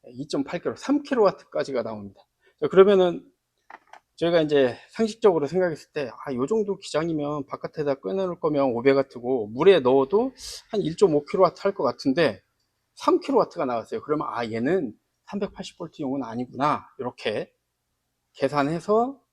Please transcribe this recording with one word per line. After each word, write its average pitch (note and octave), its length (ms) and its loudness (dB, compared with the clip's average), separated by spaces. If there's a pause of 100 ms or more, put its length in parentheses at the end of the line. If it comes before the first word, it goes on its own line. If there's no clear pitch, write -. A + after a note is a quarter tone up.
이점팔 C#3 540 -6
킬로, B2+ 160 -6
삼 C#4+ 260 -2
킬로와트까지가 D#3 800 -2
나옵니다. G#2+ 420 -12 (360)
자, D3 80 -2
그러면은 F#3 600 4 (840)
저희가 E3 280 2
이제 C#3 360 2 (120)
상식적으로 G3+ 560 2
생각했을 E3+ 460 -2
때, C3+ 180 -6 (140)
아, C#3+ 80 -6
요 B2+ 140 -2
정도 G3+ 320 -2
기장이면 D3 680 -4
바깥에다 C#3+ 500 -6
꺼내놓을 F#3+ 440 -6
거면 C#3+ 300 0
오백 B2+ 260 4
와트고 B2 520 -2
물에 D#3+ 320 6
넣어도 C3+ 520 2 (380)
한 G#3+ 100 -2
일점오 D#3 460 2
킬로와트 F#3 360 2
할 G3 120 -2
것 F3+ 80 -6
같은데 C3+ 600 0 (520)
삼 E4 260 0
킬로와트가 F3+ 460 0
나왔어요. A#2 360 -4
그러면 D3+ 280 -4
아, A#2 200 -6
얘는 B2 440 -2 (320)
삼백팔십 - 500 -10
볼트용은 C#3+ 460 -8
아니구나, B2 680 -6 (100)
이렇게 B2 540 -6 (800)
계산해서 E3 880 -2 (120)